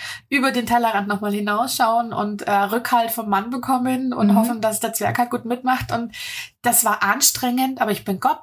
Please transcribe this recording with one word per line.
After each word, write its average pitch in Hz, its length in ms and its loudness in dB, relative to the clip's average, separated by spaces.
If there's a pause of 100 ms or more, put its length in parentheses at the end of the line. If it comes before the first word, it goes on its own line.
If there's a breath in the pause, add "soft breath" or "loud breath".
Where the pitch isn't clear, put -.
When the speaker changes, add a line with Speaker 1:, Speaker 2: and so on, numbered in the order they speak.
(300 loud breath)
Speaker 1:
über 269 220 2
den 247 140 -2
Tellerrand 220 440 2
nochmal 208 240 -2
hinausschauen 226 800 0
und, 208 300 -4
äh, - 100 -4
Rückhalt 226 580 2
vom 214 180 -6
Mann 202 200 0
bekommen 254 640 -2
und 202 140 4
Speaker 2:
Mhm. 202 100 6
Speaker 1:
hoffen, 226 240 2
dass 214 180 0
der 226 140 -2
Zwerg 208 240 -2
halt 247 140 0
gut 240 120 -4
mitmacht. 247 480 -2
Und 233 240 -4 (460 loud breath)
das 233 240 2
war 208 180 2
anstrengend, 254 800 0
aber 214 100 2
ich - 140 -4
bin 196 160 -4
Gott 269 220 2